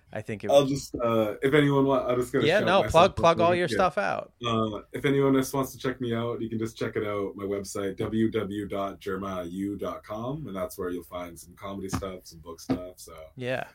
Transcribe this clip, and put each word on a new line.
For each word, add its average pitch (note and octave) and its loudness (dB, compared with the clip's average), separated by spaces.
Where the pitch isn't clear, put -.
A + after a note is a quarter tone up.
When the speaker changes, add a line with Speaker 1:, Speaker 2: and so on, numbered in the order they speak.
Speaker 1:
I G#2+ -6
think G#2 -8
it G#2+ 0
Speaker 2:
I'll C#3+ 8
just, C#3 -6
uh, A2+ 2
if C#3 2
anyone C#3+ 6
wa-, C3 2
I'll B2 0
just B2 -2
gonna C3+ 2
Speaker 1:
Yeah, F3 6
Speaker 2:
shout F3+ 2
Speaker 1:
no, F#3 6
Speaker 2:
myself - 0
Speaker 1:
plug, F3 8
plug E3+ 6
Speaker 2:
out F3 4
Speaker 1:
all E3+ 6
Speaker 2:
really F3+ 4
Speaker 1:
your F3+ 2
Speaker 2:
quick. A#2+ -2
Speaker 1:
stuff F#3 2
out. F3+ -2
Speaker 2:
Uh, A2 0
if C3+ -4
anyone C#3 4
else C3 2
wants C3+ -2
to B2 -16
check B2+ -4
me A#2+ -2
out, A#2 -2
you A2+ -6
can A2 -4
just A2+ -6
check A2+ -4
it G#2+ -2
out, G2+ -4
my G2 -10
website, G2 -4
w A2 2
w - -
w G2+ -4
dot G2 -6
jeremiah F#2+ -6
u G2 -6
dot F2 -8
com, B2+ -8
and G2 -8
that's F2+ -6
where F2+ -4
you'll F2 -6
find F2 -10
some E2+ -20
comedy G2 -10
stuff, F#2+ -6
some E2+ -20
book E2 -16
stuff. B2 -8
So E2 -18
Speaker 1:
Yeah. B2+ -6